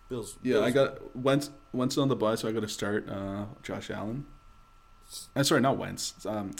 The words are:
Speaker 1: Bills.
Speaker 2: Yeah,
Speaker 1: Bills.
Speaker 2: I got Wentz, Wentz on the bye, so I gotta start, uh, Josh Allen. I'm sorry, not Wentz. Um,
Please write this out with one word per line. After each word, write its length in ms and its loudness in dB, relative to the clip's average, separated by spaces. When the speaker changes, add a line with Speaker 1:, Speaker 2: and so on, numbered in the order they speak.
Speaker 1:
Bills. 340 -8
Speaker 2:
Yeah, 120 2
Speaker 1:
Bills. 120 6
Speaker 2:
I 40 4
got 460 2
Wentz, 340 2
Wentz 260 0
on 100 4
the 80 2
bye, 180 2
so 140 -2
I 40 0
gotta 160 0
start, 400 -2
uh, 360 -6
Josh 280 -8
Allen. 360 -6
I'm 80 4
sorry, 160 6
not 160 4
Wentz. 500 -8
Um, 340 -4